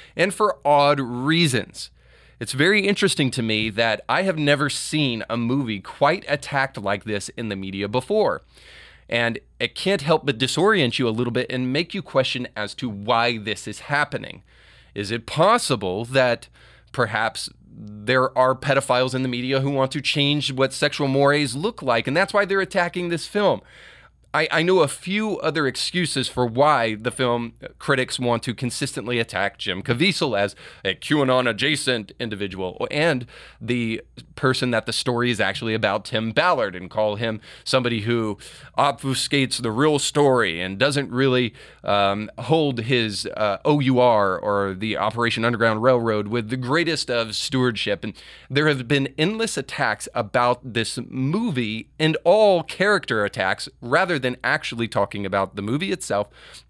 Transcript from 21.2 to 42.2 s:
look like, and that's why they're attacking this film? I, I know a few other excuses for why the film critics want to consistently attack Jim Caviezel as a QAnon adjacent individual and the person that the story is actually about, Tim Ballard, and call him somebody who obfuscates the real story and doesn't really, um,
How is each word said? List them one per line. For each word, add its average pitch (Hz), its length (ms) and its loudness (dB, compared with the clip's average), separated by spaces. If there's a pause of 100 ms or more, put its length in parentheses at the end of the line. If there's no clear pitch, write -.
look 185 280 -4
like, 120 260 2
and 135 80 0
that's 190 180 0
why 202 100 4
they're 190 160 0
attacking 175 480 -2
this 170 180 -4
film? 185 340 2 (720)
I, 156 160 0
I 160 120 2
know 185 180 4
a 147 80 4
few 202 520 -4
other 156 260 0
excuses 135 600 -2
for 127 200 0
why 120 480 2
the 113 160 -4
film 120 420 -2 (260)
critics 127 400 -2
want 120 260 0
to 120 100 -4
consistently 123 640 -4
attack 101 400 -2
Jim 95 240 -4
Caviezel 131 560 0
as 101 180 0 (260)
a 95 120 -2
QAnon 131 520 2
adjacent 123 720 -2
individual 95 720 -6
and 147 360 0 (340)
the 113 400 -2 (340)
person 131 360 0
that 113 160 0
the 117 80 -4
story 123 360 0
is 110 80 -2
actually 107 360 0
about, 107 320 0
Tim 113 260 -2
Ballard, 135 420 2
and 90 140 -12
call 107 280 0
him 110 260 -4 (200)
somebody 123 380 0
who 110 380 0 (400)
obfuscates 135 800 0
the 120 100 -2
real 147 280 2
story 120 640 2
and 95 160 -6
doesn't 139 320 0
really, 127 420 2 (320)
um, 101 540 2